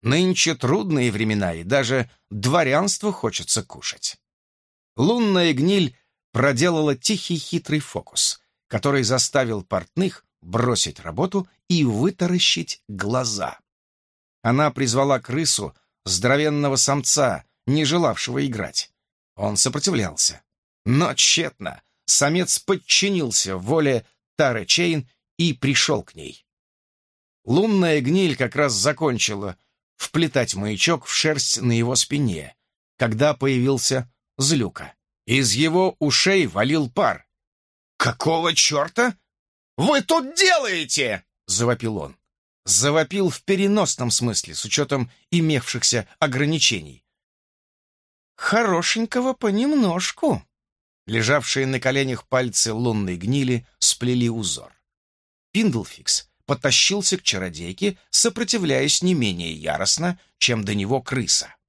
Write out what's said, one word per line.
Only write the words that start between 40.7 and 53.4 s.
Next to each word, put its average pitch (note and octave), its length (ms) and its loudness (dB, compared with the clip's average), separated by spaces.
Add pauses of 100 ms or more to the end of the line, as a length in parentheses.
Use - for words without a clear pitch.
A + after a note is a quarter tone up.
завопил A2+ 500 -2
он. D2 200 -10 (480)
Завопил D#3 640 2
в - 140 -10
переносном G3 680 0
смысле, G#2+ 440 -2
с - 100 -8
учетом C3 460 -2 (200)
имевшихся C#3 760 0 (120)
ограничений. C3 840 -2 (1300)
"Хорошенького A3+ 1000 0
понемножку". G#3+ 1080 0 (640)
Лежавшие B2 600 0
на C3 120 -2
коленях C3 480 -2
пальцы B2+ 440 0
лунной G#2+ 460 0
гнили B2 500 -2 (120)